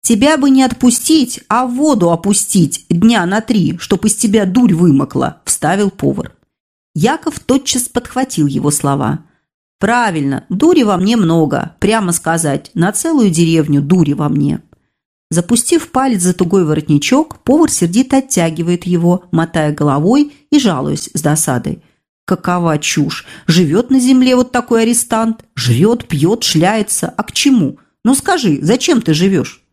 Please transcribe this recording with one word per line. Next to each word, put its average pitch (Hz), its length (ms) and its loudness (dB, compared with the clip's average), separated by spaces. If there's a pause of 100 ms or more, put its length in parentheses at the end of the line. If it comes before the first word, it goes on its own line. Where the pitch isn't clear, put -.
«Тебя 269 360 2
бы 277 120 2
не 262 140 4
отпустить, 254 840 0
а 247 160 0
в 240 100 -6
воду 254 360 2
опустить 170 800 -2
дня 196 360 2
на 196 160 -2
три, 175 380 -2
чтоб - 260 -2
из 214 100 -2
тебя 214 300 0
дурь 190 280 2
вымокла», 143 680 0
вставил 190 480 -2
повар. - 440 -6 (580)
Яков 269 480 -2
тотчас 254 480 -2
подхватил 247 580 -4
его 143 240 -2
слова. 139 540 -2 (520)
«Правильно, 180 720 -2
дури 302 360 2
во 208 120 2
мне 196 220 0
много, 160 600 0
прямо 202 340 0
сказать, 160 600 -4
на 180 180 0
целую 285 360 0
деревню 160 520 2
дури 147 320 2
во 147 160 -2
мне». 143 320 -2 (720)
Запустив 233 580 -2
палец 262 320 0
за 180 140 0
тугой 180 300 0
воротничок, 156 800 0
повар 294 280 2
сердито 214 460 0
оттягивает 170 680 -2
его, 175 460 0
мотая 160 420 0
головой 160 600 0 (180)
и 294 80 2
жалуясь 147 560 -4
с 147 60 -4
досадой. 147 600 -2 (440)
«Какова 175 520 -2
чушь! - 480 -4 (220)
Живет 175 420 2
на 262 100 4
земле 254 360 4
вот 247 160 0
такой 240 320 0
арестант! 226 600 -2 (120)
Жрет, 135 520 0
пьет, 165 360 0
шляется! 202 640 0
А - 160 -6
к - 80 -12
чему? 240 480 0 (240)
Ну 240 100 2
скажи, 262 480 0
зачем 240 400 0
ты 160 140 0
живешь?» 180 580 -2